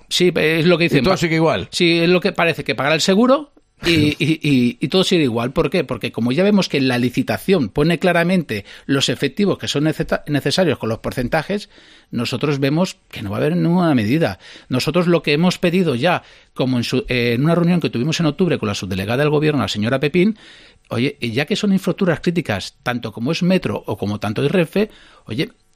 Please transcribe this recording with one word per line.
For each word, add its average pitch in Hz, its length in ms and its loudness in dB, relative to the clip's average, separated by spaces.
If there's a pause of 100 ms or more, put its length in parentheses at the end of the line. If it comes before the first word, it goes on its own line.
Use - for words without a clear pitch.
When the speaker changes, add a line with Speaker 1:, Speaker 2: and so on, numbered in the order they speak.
Speaker 1:
Sí, 180 240 2
es 160 340 2
lo 175 120 4
que 170 60 2
dicen. 143 160 2
Speaker 2:
Y - 20 0
todo 185 120 2
Speaker 1:
Pa-, - 40 -8
Speaker 2:
sigue 160 180 0
igual. 151 360 0
Speaker 1:
sí, 170 260 2
es 165 100 2
lo 175 120 4
que 190 100 -2
parece, 165 320 -2
que - 140 -4
pagará 143 180 0
el 156 60 0
seguro 247 520 2 (320)
y, 170 60 2
Speaker 2:
<laughs> 151 280 2
Speaker 1:
y, 156 240 0
y, 123 360 2
y 151 100 -4
todo 185 140 2
sigue 175 220 2
igual. 117 280 -2
¿Por 151 180 0
qué? 135 140 0
Porque 120 280 -6
como 120 200 0
ya 170 120 2
vemos 202 240 2
que 143 120 0
la 127 180 0
licitación 123 720 0
pone 156 280 0
claramente 170 680 0 (220)
los 135 220 0
efectivos 143 500 0
que - 100 -8
son 147 160 0
neceta-, - 440 -2
necesarios 147 500 0
con 110 100 -6
los 113 100 -4
porcentajes, 143 720 -4 (420)
nosotros 135 500 -2
vemos 156 380 0 (120)
que - 120 -12
no 101 80 -8
va 110 80 -6
a - 20 -2
haber 156 160 0
ninguna 170 380 2
medida. 120 440 0 (300)
Nosotros 156 380 0
lo 170 160 2
que 156 100 0
hemos 170 260 2
pedido 170 380 2
ya, 160 260 0 (300)
como 127 240 0
en 120 80 -2
su, - 240 -2
eh, 120 240 0
en 120 100 0
una 165 120 2
reunión 170 260 2
que 127 100 -2
tuvimos 139 300 -2
en 170 60 2
octubre 151 320 0
con 104 100 -4
la 101 60 -2
subdelegada 101 500 -2
del 147 60 2
gobierno, 151 320 0
la 98 60 -2
señora 110 300 -2
Pepín, 180 400 2 (520)
oye, 120 300 -2
ya 120 260 -2
que 202 100 -2
son 202 160 0
infraestructuras 180 480 0
críticas, 151 640 -4
tanto 120 300 -6
como 120 200 -4
es 165 100 -4
Metro 175 440 0
o 110 100 -4
como 104 240 -4
tanto 110 240 -2
es 143 80 0
Renfe, 190 380 0 (340)
oye, 131 260 -6 (260)